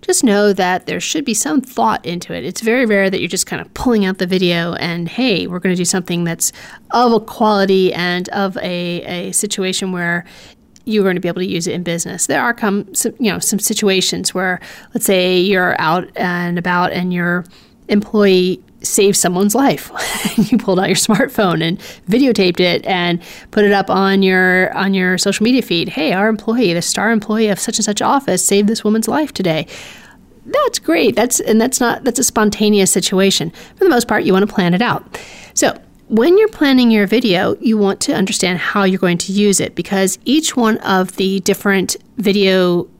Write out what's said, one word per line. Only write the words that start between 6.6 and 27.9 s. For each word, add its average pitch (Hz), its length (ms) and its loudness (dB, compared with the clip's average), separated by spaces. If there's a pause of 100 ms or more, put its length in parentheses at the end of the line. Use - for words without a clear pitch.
of 233 200 4
a 220 80 4
quality 196 720 2
and 180 380 -4
of 196 260 -4
a, 175 460 -6
a 180 300 -8
situation 190 600 -4
where 175 320 -4 (640)
you're 214 180 0
gonna 180 160 0
be 180 80 -4
able 170 140 -4
to 185 40 -2
use 175 200 -4
it 170 80 -4
in 175 80 -6
business." 170 440 -6
There - 140 0
are 233 140 0
come, 202 400 -2
some, - 240 -2
you 220 120 0
know, 170 80 -4
some 196 200 -2
situations 190 760 -2
where, 185 280 -4 (340)
let's - 100 -4
say 185 340 2
you're 180 400 2
out 165 380 0
and 175 420 -2
about 180 340 0
and 180 200 -4
your 175 320 -2 (440)
employee 196 720 2 (180)
saved 202 360 2
someone's 185 380 0
life. - 420 0
<laughs> - 40 -8 (360)
You 214 220 2
pulled 185 220 0
out 196 80 0
your 180 80 2
smartphone 190 680 0
and 170 160 -2 (320)
videotaped 214 480 2
it 175 280 2
and 175 340 0 (320)
put 208 120 4
it 202 80 4
up 196 160 2
on 196 340 2
your, 185 540 2
on 190 180 0
your 185 220 2
social 202 280 0
media 247 180 4
feed. 165 280 -2
"Hey, 269 220 -2
our 196 160 2
employee, 220 460 0
the 170 80 -2
star 208 300 0
employee 214 360 0
of 196 120 -2
such - 180 -4
and 214 60 0
such 208 180 -2